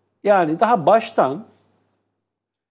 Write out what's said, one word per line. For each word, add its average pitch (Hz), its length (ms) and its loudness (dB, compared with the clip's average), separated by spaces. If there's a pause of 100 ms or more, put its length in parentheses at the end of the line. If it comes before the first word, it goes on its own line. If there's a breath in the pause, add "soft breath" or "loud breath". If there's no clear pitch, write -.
(240)
Yani 175 360 0
daha 214 260 0
baştan, 220 580 0 (1300)